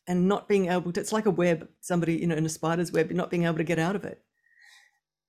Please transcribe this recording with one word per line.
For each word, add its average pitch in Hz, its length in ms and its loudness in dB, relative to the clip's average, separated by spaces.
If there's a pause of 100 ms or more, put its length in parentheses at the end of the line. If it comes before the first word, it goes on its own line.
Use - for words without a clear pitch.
and 180 200 2
not 202 200 0
being 196 220 2
able 175 220 -2
to, 170 80 -4
it's - 120 -6
like 214 140 0
a 208 60 4
web, 170 360 0 (140)
somebody, 165 360 0
you 170 100 -2
know, 165 80 0
in 156 100 0
a 160 40 -2
spider's 165 420 -2
web, 165 200 2
not 175 180 -2
being 170 160 0
able 165 120 0
to 170 60 0
get 160 160 -2
out 175 160 0
of - 100 -6
it. - 160 -12 (1080)